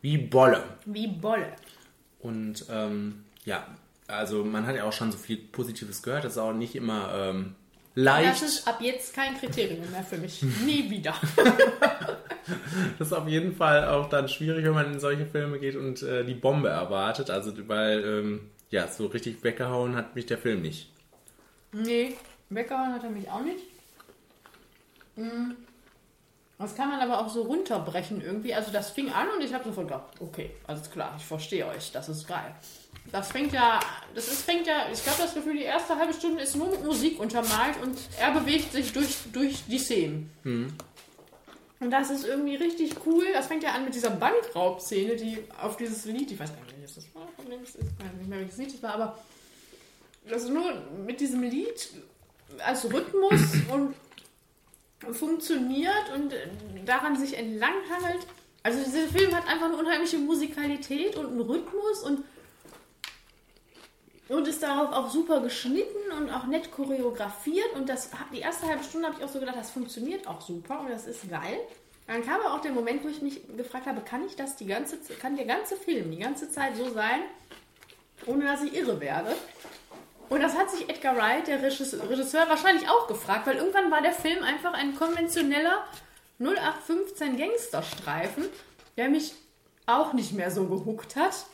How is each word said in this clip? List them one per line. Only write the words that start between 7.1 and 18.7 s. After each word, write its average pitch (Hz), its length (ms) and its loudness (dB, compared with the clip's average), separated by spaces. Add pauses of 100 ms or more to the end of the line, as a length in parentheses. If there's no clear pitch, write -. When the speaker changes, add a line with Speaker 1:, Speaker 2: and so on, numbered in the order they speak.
Speaker 1:
ähm, 95 400 -2 (400)
leicht. 147 480 6
Speaker 2:
Das - 0 -
ist 294 260 0
ab 233 140 0
jetzt 247 320 -4
kein 269 240 -2
Kriterium 175 520 -2
mehr 185 140 -6
für 185 140 -6
mich. 180 240 -6
<laughs> 139 220 2
Nie 285 260 2
wieder. 156 300 -2
<laughs> - 1000 6 (800)
Speaker 1:
Das 156 100 -2
ist 156 40 0
auf 160 160 0
jeden 165 260 2
Fall 147 340 8
auch 143 200 4
dann 139 200 4
schwierig, 156 360 0
wenn 156 100 6
man 143 180 4
in 143 80 -4
solche 143 260 2
Filme 147 340 -2
geht 135 160 -2
und, 135 260 -4
äh, 127 220 0
die 123 100 -2
Bombe 139 340 4
erwartet. 98 640 0
Also, 101 220 -2 (160)
weil, 107 360 4
ähm, 104 460 -2 (200)